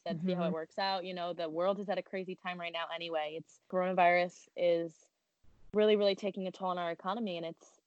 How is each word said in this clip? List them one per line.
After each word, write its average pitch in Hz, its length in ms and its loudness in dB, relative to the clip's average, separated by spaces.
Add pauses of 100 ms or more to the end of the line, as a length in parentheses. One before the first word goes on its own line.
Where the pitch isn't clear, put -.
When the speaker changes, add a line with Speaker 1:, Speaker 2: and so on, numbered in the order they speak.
Speaker 1:
said, 165 180 -4
"See 185 80 2
how 175 100 0
it 170 40 2
Speaker 2:
Mm-hmm. 156 80 0
Speaker 1:
works 160 240 -8
out. 190 260 0
You 185 80 -8
know, 175 200 -4
the 165 180 -4
world 185 300 0
is 196 80 -6
at 185 100 0
a 180 40 -2
crazy 185 340 -6
time 180 220 -6
right 170 140 -6
now 165 120 -4 (100)
anyway. 160 440 -4
It's, - 200 -16 (120)
coronavirus 180 760 4 (100)
is 170 380 2 (800)
really, 214 220 6
really 202 180 4
taking 190 320 -4
a 185 60 -6
toll 190 180 -6
on 180 80 -2
our 175 140 -2
economy. 190 440 -4
And 165 100 -6
it's - 200 -12 (200)